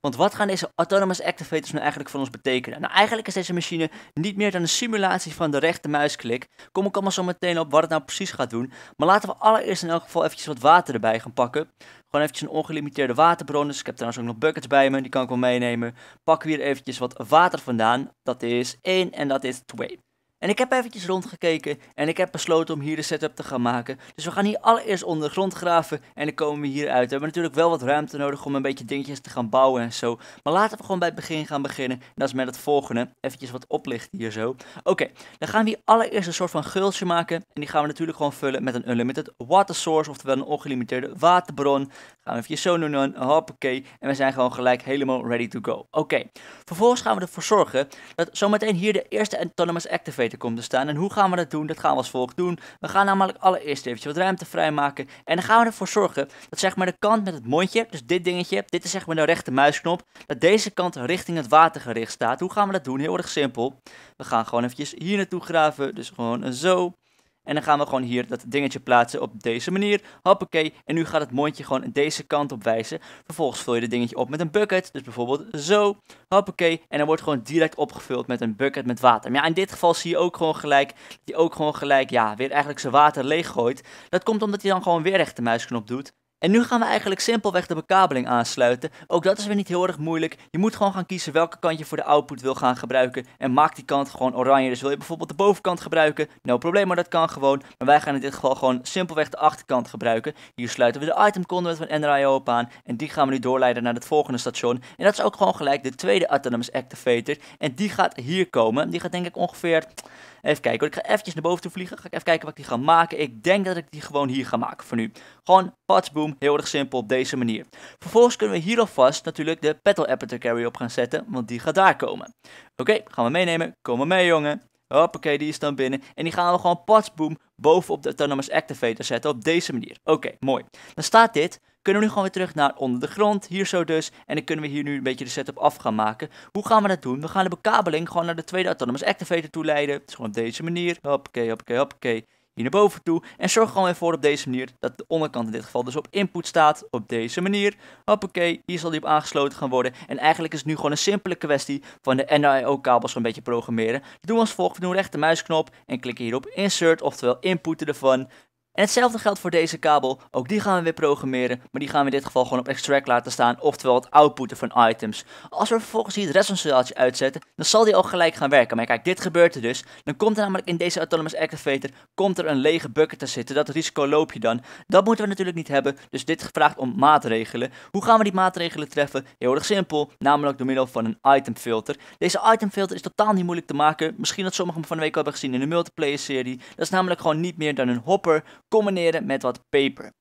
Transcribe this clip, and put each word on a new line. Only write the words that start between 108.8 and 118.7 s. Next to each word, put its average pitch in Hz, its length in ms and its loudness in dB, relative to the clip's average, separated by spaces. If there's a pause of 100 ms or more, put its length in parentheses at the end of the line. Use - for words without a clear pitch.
Die 170 100 -4
gaat 180 120 -6
denk 180 140 -4
ik 170 100 -10
ongeveer... 165 480 0 (580)
Even - 180 0
kijken 117 180 0
hoor. 143 100 0
Ik 147 60 -8
ga - 80 -8
eventjes 196 320 -2
naar 156 80 -8
boven 175 200 0
toe 175 80 -10
vliegen. 180 280 -12
Ga - 80 -20
ik 165 60 -14
even 160 120 -8
kijken 165 220 2
wat 151 120 -14
ik 143 60 -18
die - 80 -8
ga - 40 -2
maken. 160 440 4
Ik 120 220 -6
denk 190 220 2
dat 185 120 -4
ik 170 140 -10
die 151 100 -16
gewoon 143 280 -2
hier 127 180 -4
ga 123 100 -4
maken - 300 -6
voor 123 100 -6
nu. 110 160 -4 (320)
Gewoon 185 300 4 (100)
patsboom, 156 420 2 (120)
heel 143 180 2
erg - 120 -4
simpel 135 300 -2
op 110 100 -6
deze 131 280 0
manier. 117 280 -2 (340)
Vervolgens 240 380 4
kunnen 208 200 -2
we 165 60 -2
hier 226 180 0